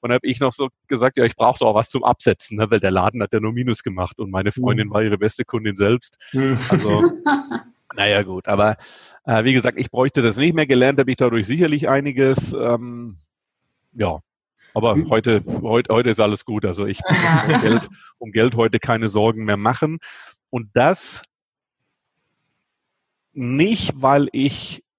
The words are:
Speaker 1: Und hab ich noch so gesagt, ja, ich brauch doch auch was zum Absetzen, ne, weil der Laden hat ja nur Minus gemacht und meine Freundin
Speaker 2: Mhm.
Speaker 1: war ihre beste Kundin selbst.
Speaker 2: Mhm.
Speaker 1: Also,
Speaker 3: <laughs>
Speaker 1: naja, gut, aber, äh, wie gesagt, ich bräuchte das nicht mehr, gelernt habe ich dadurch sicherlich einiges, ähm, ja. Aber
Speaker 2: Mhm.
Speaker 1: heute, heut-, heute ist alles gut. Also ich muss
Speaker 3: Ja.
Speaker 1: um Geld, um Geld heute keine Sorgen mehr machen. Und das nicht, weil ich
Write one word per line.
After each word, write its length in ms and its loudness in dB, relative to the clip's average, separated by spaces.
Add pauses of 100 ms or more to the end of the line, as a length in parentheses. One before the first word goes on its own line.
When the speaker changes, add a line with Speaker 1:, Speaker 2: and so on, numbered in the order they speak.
Speaker 1:
Und 120 -4
hab 120 0
ich 160 -4
noch 120 0
so 160 -6 (200)
gesagt, 300 0
ja, 60 4
ich 120 0
brauch 220 2
doch 100 2
auch 60 2
was 160 0
zum 140 -4
Absetzen, 520 -2
ne, 140 -2
weil 100 2
der 100 0
Laden 320 0
hat 100 -4
ja 80 0
nur 120 -4
Minus 300 -4
gemacht 360 -6
und 120 -8
meine 220 -2
Freundin 360 -2
Speaker 2:
Mhm. 40 -12
Speaker 1:
war 100 2
ihre 160 0
beste 260 -2
Kundin 320 -6
selbst. 420 0 (140)
Speaker 2:
Mhm. 240 0 (140)
Speaker 1:
Also, 320 2 (220)
Speaker 3:
<laughs> 720 -6
Speaker 1:
naja, 280 2
gut, 260 -8
aber, 280 2 (480)
äh, 200 0
wie 80 4
gesagt, 260 0
ich 120 -4
bräuchte 320 0
das 140 2
nicht 180 0
mehr, 120 2
gelernt 340 4
habe 100 0
ich 60 -2
dadurch 300 0
sicherlich 420 0
einiges, 640 0
ähm, 640 -4 (760)
ja. 280 -4 (520)
Aber 220 0
Speaker 2:
Mhm. 160 0
Speaker 1:
heute, 320 2 (200)
heut-, 280 0
heute 200 2
ist 100 0
alles 240 0
gut. 200 -6
Also 220 -4
ich 220 -6
muss 160 0
Speaker 3:
Ja. 180 2 (120)
Speaker 1:
um 60 2
Geld, 280 0 (300)
um 120 -16
Geld 240 2
heute 240 2
keine 300 0
Sorgen 360 0
mehr 120 0
machen. 420 -2 (520)
Und 240 -6
das 480 0 (2000)
nicht, 640 0
weil 360 2
ich 520 -4 (140)